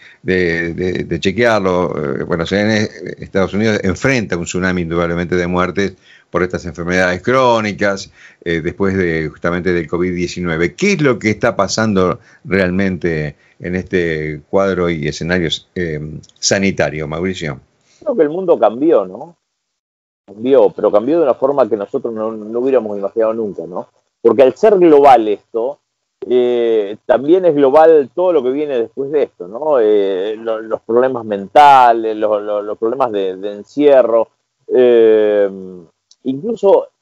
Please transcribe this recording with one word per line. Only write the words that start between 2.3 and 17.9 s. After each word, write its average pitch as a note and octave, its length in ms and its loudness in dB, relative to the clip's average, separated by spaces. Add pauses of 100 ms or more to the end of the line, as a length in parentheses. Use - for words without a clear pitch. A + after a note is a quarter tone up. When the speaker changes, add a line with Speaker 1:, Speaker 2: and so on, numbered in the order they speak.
Speaker 1:
C F#2 120 -2
N G#2+ 200 0
N, G#2+ 120 -2 (300)
Estados F#2 340 -4
Unidos G#2+ 300 -2
enfrenta F#2+ 540 -2
un E2+ 80 -6
tsunami F2+ 380 -2
indudablemente E2+ 520 -4
de F2 120 -2
muertes F2+ 500 -4 (340)
por F2 120 -2
estas F2+ 220 -6
enfermedades F2+ 560 -2
crónicas, G#2+ 880 0 (360)
eh, E2+ 160 -2
después F#2+ 340 -4
de, E2 320 -2
justamente F2 460 -4
del E2+ 120 -2
covid F2 300 -4
diecinueve. E2+ 600 -4
¿Qué G3+ 180 0
es D#3 80 -2
lo B2+ 180 0
que G#2+ 100 -2
está A2 280 -2
pasando F#2+ 640 0 (240)
realmente F2+ 880 -2 (240)
en F2+ 160 -8
este D#2+ 720 -4
cuadro F#2+ 400 0
y D2+ 200 -4
escenario, E2 400 -2 (260)
eh, E2 240 -6 (400)
sanitario, D#2+ 680 -2
Mauricio? E2 540 -6 (400)